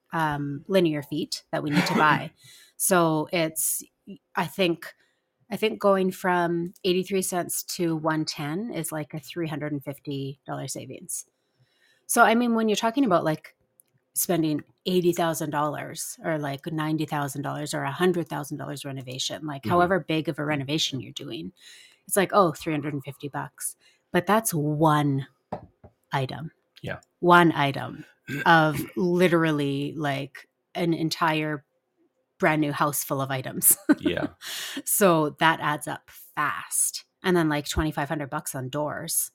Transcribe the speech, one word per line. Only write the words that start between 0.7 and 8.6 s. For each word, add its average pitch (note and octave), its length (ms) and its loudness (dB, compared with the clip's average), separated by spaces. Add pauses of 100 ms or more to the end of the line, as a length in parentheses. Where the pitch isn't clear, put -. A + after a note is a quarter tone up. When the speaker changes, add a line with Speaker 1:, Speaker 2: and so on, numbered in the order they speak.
Speaker 1:
feet - 480 -6
that D3+ 100 -2
we D3+ 80 -6
need E3+ 180 4
to E3+ 60 0
buy. D3+ 420 4
Speaker 2:
<clears throat> - 60 -20 (360)
Speaker 1:
So D#3+ 560 2
it's, D#3+ 500 -2 (500)
I F3+ 120 -2
think, E3+ 480 -2 (580)
I G3 60 -4
think A3 220 -2
going F#3+ 320 4
from F3 600 0 (120)
eighty-three F#3 360 0
cents F3 420 -4 (120)
to E3 220 0
one D#3 260 0
ten D#3+ 480 -6